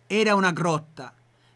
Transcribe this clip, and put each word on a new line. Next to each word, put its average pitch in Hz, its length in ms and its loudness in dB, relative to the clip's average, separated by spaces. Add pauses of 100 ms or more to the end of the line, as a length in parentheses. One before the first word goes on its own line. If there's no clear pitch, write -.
Era 208 300 2
una 190 160 2
grotta 156 600 -4 (440)